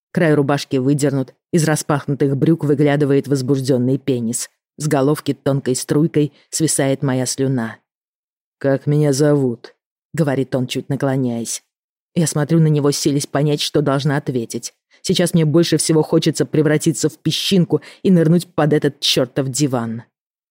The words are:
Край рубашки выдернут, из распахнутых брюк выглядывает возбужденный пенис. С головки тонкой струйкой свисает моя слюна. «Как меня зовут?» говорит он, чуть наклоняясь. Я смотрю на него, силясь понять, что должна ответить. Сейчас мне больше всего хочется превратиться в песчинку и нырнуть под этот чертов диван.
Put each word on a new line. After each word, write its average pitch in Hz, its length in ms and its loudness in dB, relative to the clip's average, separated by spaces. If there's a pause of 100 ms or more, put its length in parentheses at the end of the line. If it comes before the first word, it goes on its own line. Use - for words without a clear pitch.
(120)
Край 165 220 2
рубашки 139 440 0
выдернут, 135 560 0 (180)
из 160 140 2
распахнутых 143 720 -2
брюк 160 260 0
выглядывает 143 640 2
возбужденный 131 720 0
пенис. 120 520 -4 (280)
С 151 100 -4
головки 143 460 0
тонкой 139 420 -2
струйкой 151 580 0 (160)
свисает 139 520 -2
моя 127 240 -2
слюна. 123 520 -4 (800)
«Как 135 300 -2
меня 147 260 2
зовут?» 139 640 0 (380)
говорит 139 420 -2
он, 127 120 -2
чуть 131 220 -8
наклоняясь. 131 760 -4 (500)
Я 165 140 0
смотрю 156 320 0
на 156 80 4
него, 147 240 2
силясь 143 360 -2
понять, 147 320 0
что - 220 -2
должна 139 340 0
ответить. 123 580 -6 (280)
Сейчас 170 320 0
мне 165 100 4
больше 156 340 2
всего 156 240 2
хочется 160 440 0
превратиться 151 640 0
в - 80 -10
песчинку - 640 0 (200)
и 220 80 0
нырнуть 165 380 4
под 156 260 0
этот 151 280 0
чертов 135 480 -2
диван. 120 540 -4 (480)